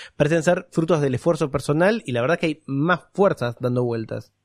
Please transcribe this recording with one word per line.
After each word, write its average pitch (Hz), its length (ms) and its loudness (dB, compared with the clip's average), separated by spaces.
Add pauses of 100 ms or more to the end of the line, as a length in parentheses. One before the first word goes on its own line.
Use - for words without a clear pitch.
(160)
parecen 151 260 2
ser 180 280 2
frutos 160 300 0
del 139 140 0
esfuerzo 160 360 0
personal, 160 540 0
y 131 80 -6
la 120 80 0
verdad 151 180 0
que 175 80 -2
hay 156 200 -4
más 151 480 -2
fuerzas 165 440 0
dando 123 260 -2
vueltas. 113 500 -8 (100)